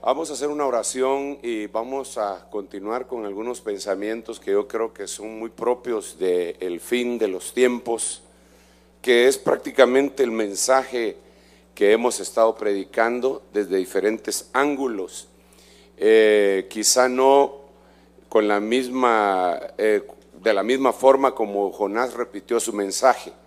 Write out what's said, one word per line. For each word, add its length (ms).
Vamos 280
a 20
hacer 140
una 180
oración 760
y 240
vamos 500
a 320
continuar 560
con 220
algunos 340
pensamientos 760
que 100
yo 180
creo 280
que 100
son 320
muy 140
propios 680
del 640
fin 400
de 80
los 260
tiempos, 720
que 280
es 100
prácticamente 840
el 80
mensaje 840
que 160
hemos 280
estado 360
predicando 880
desde 240
diferentes 760
ángulos. 760
Eh, 680
quizá 400
no 520
con 200
la 120
misma, 1000
eh, 240
de 140
la 80
misma 300
forma 420
como 360
Jonás 440
repitió 440
su 140
mensaje. 580